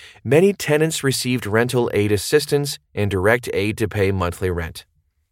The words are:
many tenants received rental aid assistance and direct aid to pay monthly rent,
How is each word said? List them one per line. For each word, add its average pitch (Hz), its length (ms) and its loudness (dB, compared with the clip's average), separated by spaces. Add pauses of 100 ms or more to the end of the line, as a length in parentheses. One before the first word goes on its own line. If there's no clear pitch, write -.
(240)
many 175 300 4
tenants 156 500 -2
received 127 420 -2
rental 120 460 0
aid 104 180 0
assistance 143 680 0 (160)
and 104 160 -2
direct 104 420 2
aid 101 240 -2
to 113 100 -2
pay 98 260 0
monthly 92 380 -2
rent, 82 360 -8 (460)